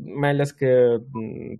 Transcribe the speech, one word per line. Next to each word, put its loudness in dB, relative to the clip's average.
mai 0
ales 0
că, 4
m, -10